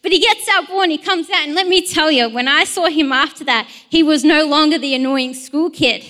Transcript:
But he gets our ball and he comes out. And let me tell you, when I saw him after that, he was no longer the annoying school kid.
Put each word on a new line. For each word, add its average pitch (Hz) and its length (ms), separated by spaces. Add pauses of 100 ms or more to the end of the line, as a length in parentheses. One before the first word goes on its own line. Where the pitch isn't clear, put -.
But 349 120
he 359 60
gets 453 280
our 381 180
ball 392 160
and 339 120
he 302 40
comes 339 320
out. 359 140
And 294 120
let 370 120
me 359 180
tell 311 240
you, 247 200
when 247 180
I 302 160
saw 359 220
him 302 260
after 277 320
that, 233 240
he - 340
was 302 220
no 311 220
longer 302 320
the 269 180
annoying 262 380
school 311 360
kid. 240 400